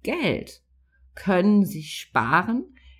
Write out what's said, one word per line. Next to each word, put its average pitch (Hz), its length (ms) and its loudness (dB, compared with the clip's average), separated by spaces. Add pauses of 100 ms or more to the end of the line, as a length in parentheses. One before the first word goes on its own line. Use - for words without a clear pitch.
Geld, 226 600 -4 (520)
können 196 500 4
sie 156 200 -6
sparen, 165 880 -2 (260)